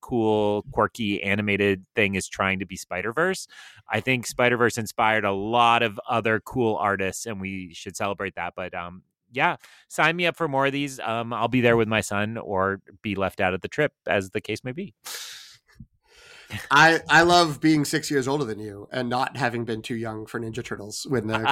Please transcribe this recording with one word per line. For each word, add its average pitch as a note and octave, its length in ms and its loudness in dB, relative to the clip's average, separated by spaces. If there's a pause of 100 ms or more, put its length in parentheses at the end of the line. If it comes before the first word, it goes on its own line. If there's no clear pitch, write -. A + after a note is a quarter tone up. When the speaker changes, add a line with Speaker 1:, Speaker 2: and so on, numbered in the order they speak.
Speaker 1:
cool, G#2+ 680 2
quirky, G#2 520 0
animated G2+ 640 2 (100)
thing G2 200 2
is F#2 120 -4
trying F#2+ 320 -2
to G2 60 -6
be F2+ 100 -12
Spider-Verse. A2+ 720 -4 (420)
I A2 100 -2
think B2 280 0
Spider-Verse A#2+ 520 2
inspired A2 460 0
a G2+ 60 0
lot A#2 520 4
of G#2+ 160 -2 (100)
other A2+ 300 0
cool A2+ 360 -2
artists, F#2+ 520 -2
and G#2+ 140 -8
we F#2+ 320 -10
should F2+ 240 -14
celebrate G2 380 -4
that. F2 200 -8
But, F2+ 200 -10
um, F2 280 -12 (280)
yeah, D3+ 260 -2 (320)
sign E3 260 2
me F3 100 -2
up E3 120 -2
for E3 100 -2
more C3+ 180 0
of C#3 60 0
these. C#3 300 -4
Um, A#2 320 -4
I'll A#2 160 0
be B2+ 120 2
there A#2+ 160 6
with A2 120 4
my A2 120 2
son G#2 360 -4
or G2 420 -2 (220)
be G#2+ 120 -4
left F#2+ 280 -2
out F#2 120 2
of F#2 80 -2
the G#2 60 -6
trip, D3 240 -2 (160)
as F#2+ 240 0
the A2 100 -6
case - 220 -8
may B2+ 80 -8
be. F3 240 -12 (1800)
Speaker 2:
I, D#3+ 380 8
I D#3 140 8
love E3+ 360 6
being D#3 240 4
six - 260 -2
years C3+ 180 2
older C#3+ 180 0
than A2 140 -6
you G2+ 320 -12
and B2 180 -4
not B2+ 260 -2
having A#2+ 300 -2
been A2 160 -6
too A#2+ 140 -8
young A2 300 -6
for A#2 140 -8
Ninja A2+ 240 -6
Turtles G#2+ 460 -10
when A2+ 180 0
the, A2+ 120 -2 (120)